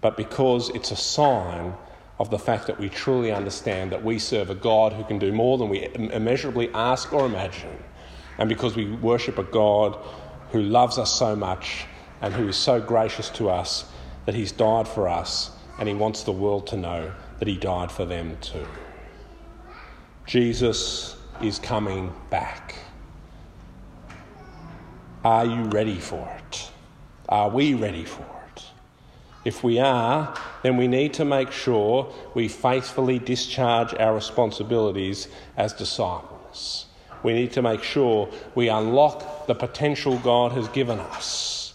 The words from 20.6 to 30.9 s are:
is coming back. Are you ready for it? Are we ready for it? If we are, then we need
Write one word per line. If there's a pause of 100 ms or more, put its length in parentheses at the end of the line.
is
coming (160)
back. (2500)
Are
you
ready
for
it? (560)
Are
we
ready
for (320)
it? (800)
If
we
are, (280)
then
we
need